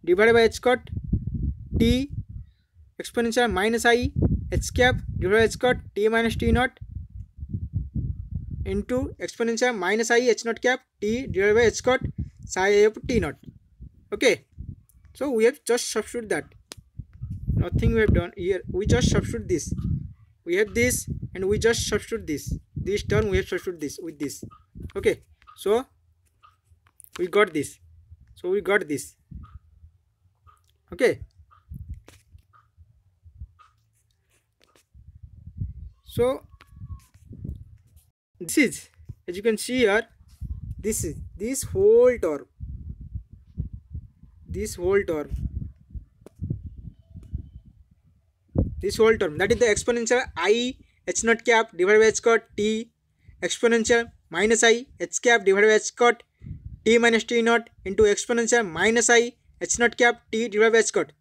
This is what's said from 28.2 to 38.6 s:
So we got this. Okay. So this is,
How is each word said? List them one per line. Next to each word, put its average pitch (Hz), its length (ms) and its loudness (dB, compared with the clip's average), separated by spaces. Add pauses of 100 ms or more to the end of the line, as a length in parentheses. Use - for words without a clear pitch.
So 180 140 -8
we 196 100 0
got 185 300 0
this. - 260 -8 (1800)
Okay. 175 300 0 (4000)
So 254 420 -2 (1900)
this 170 200 -4
is, 226 320 0 (380)